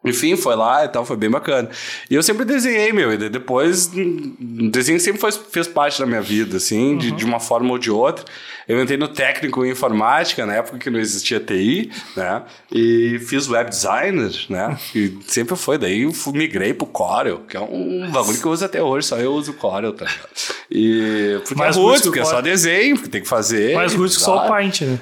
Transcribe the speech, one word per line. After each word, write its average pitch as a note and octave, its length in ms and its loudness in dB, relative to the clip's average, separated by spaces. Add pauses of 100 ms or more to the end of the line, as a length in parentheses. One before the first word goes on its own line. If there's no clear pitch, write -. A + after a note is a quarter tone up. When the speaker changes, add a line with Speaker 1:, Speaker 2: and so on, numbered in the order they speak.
Speaker 1:
enfim, C#3+ 320 2
foi D3 200 2
lá B2+ 280 4
e C3+ 40 -2
tal, B2 180 -2
foi C3 100 -4
bem G#2+ 140 0
bacana. C3+ 400 0 (400)
E C3 40 2
eu D3+ 80 4
sempre A3 220 2
desenhei, A3+ 480 2
meu, G3 200 4
e G#3+ 40 2
de-, G#3+ 140 -2
depois, D#3 640 2
hum, D#3+ 400 -4 (280)
o A2 80 4
desenho C3 300 2
sempre G3+ 200 0
foi, G#3+ 120 0
fez - 360 -4
parte D3 320 0
da C3+ 60 0
minha A#2 140 0
vida, G2 380 0
assim, B2 400 0
de, A#2 120 0
Speaker 2:
Uhum. G#2+ 60 -4
Speaker 1:
de A2 80 -4
uma A#2 160 0
forma B2 300 0
ou C3+ 80 -2
de A#2 120 -2
outra. B2 340 2 (420)
Eu A#2+ 160 2
entrei C3+ 140 0
no D3 120 -2
técnico C3+ 560 0
em B2+ 60 0
informática, B2+ 760 0
na G#2 80 -2
época A#2+ 240 -4
que C3 100 -6
não A#2 100 0
existia G#2+ 400 -2
T G2+ 160 -4
I, C#3 360 2 (260)
né? F#2+ 260 -4 (300)
E A#2 460 4
fiz C3+ 300 -2
web A#2 200 0
designer, B2 640 0 (180)
né? G#2 300 -4 (160)
E G2 320 0
sempre A#2 280 -2
foi, D3+ 220 0
daí A2+ 380 0
fu-, - 180 -6
migrei C3+ 400 0
pro C#3 140 -4
Corel, G2 600 -2
que - 120 -14
é - 20 -6
um F3+ 500 -4
bagulho B2 300 0
que - 60 -10
eu D#3+ 60 2
uso E3+ 120 -2
até E3+ 180 -2
hoje, C#3+ 240 0
só A#2 120 -2
eu C3 160 0
uso D3 180 -4
Corel, G2+ 400 -2
tá F2+ 140 -10
ligado? - 220 -8 (420)
E, G#2+ 720 2
porque C#3 100 -6
Speaker 2:
Mais D3+ 220 2
Speaker 1:
é - 20 4
roots, F#3+ 120 6
Speaker 2:
roots C4+ 120 6
que F#3 60 2
o - 40 2
Speaker 1:
porque C3 80 0
é A#2 40 0
só D#3 60 2
Speaker 2:
Corel. B2+ 120 2
Speaker 1:
desenho, F#3 540 2
porque - 140 -8
tem G#2 120 -4
que - 60 -12
fazer, A2+ 460 2
Speaker 2:
Mais E3+ 200 2
roots F3+ 220 2
que - 60 2
só F#3 140 4
o E3+ 40 2
Speaker 1:
tá? A3 80 2
Speaker 2:
Paint, G3+ 340 0
né? B2+ 200 0